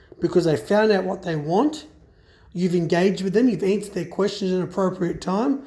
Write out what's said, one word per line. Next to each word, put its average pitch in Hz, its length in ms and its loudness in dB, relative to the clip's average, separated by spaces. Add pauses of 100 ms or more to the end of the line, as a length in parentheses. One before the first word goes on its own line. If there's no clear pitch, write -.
(180)
because 165 280 2
they 151 100 2
found 214 340 2
out 190 140 2
what 185 180 -4
they 170 140 -4
want. 185 500 0 (680)
You've 175 200 0
engaged 175 480 2
with 190 120 -4
them. 247 160 6
You've 180 120 -2
answered 196 300 0
their 170 140 -6
questions 196 440 -2
in 185 80 0
an 180 40 0
appropriate 185 580 -2
time. 247 460 -2